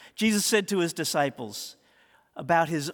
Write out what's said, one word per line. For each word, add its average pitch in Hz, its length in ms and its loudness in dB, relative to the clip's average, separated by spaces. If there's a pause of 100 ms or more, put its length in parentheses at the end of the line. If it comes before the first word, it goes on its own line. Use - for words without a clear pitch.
(140)
Jesus 214 320 2
said 208 220 2
to 196 100 0
his 170 160 0
disciples 139 800 -4 (580)
about 165 360 0
his 156 240 -4